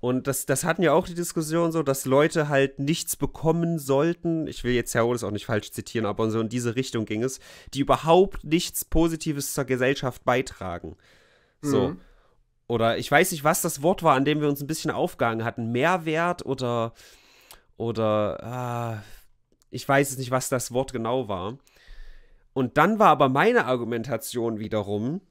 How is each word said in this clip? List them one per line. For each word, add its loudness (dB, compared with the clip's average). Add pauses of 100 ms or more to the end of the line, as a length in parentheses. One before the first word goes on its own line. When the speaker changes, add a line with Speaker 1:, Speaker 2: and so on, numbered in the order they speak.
Speaker 1:
Und -2
das, -4
das -2
hatten 0
ja 6
auch 2
die -12
Diskussion -2
so, 0
dass 0
Leute 4
halt 2
nichts -2
bekommen 0
sollten, 0
ich -10
will 2
jetzt 0
Herodes 2
auch -2
nicht -6
falsch -2
zitieren, -6
aber 0
so 0
in -2
diese -2
Richtung -2
ging -2
es, -4 (320)
die -6
überhaupt 4
nichts -2
Positives 0
zur -2
Gesellschaft -2
beitragen. -4 (680)
So. 2
Speaker 2:
Mhm. -8 (680)
Speaker 1:
Oder 2
ich -6
weiß 4
nicht, -8
was 2
das -4
Wort 2
war, 6
an 4
dem 2
wir 2
uns -2
ein -8
bisschen -4
aufgehangen 0
hatten. -4
Mehrwert 0
oder, -2 (880)
oder, 0
ah, -6 (680)
ich -10
weiß 4
es -8
nicht, -8
was 0
das -4
Wort -2
genau -2
war. -6 (960)
Und 0
dann 4
war 8
aber 6
meine 4
Argumentation -2
wiederum -2